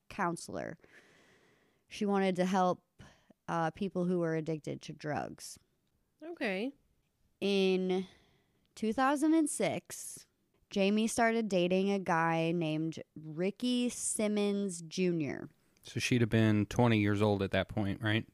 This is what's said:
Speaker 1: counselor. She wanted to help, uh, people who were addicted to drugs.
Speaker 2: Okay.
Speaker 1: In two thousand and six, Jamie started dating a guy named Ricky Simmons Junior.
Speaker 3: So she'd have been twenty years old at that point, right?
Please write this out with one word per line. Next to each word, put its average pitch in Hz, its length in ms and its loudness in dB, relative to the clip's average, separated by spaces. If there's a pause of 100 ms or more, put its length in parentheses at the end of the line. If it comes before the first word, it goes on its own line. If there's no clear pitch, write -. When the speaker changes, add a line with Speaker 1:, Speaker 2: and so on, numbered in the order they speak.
Speaker 1:
counselor. 127 680 -6 (1120)
She - 160 -4
wanted 190 320 2
to 180 80 2
help, 185 360 2 (680)
uh, 165 240 0
people 180 340 -4
who 180 140 2
were 160 160 0
addicted 151 480 -6
to 156 100 -14
drugs. 135 680 -8 (720)
Speaker 2:
Okay. 233 420 -6 (680)
Speaker 1:
In 190 680 2 (680)
two 220 200 -4
thousand 285 400 2
and 320 160 4
six, - 760 -6 (440)
Jamie 208 380 2
started 226 420 2
dating 185 420 2
a 202 80 0
guy 165 540 0
named 160 500 -2 (180)
Ricky 202 680 -2
Simmons 202 920 -2
Junior. 165 680 -2 (340)
Speaker 3:
So - 160 -6
she'd 123 220 2
have 113 100 4
been 110 340 6
twenty 120 320 4
years 104 240 2
old 104 220 2
at 95 80 -2
that 95 180 -2
point, 98 320 -4
right? 110 320 -2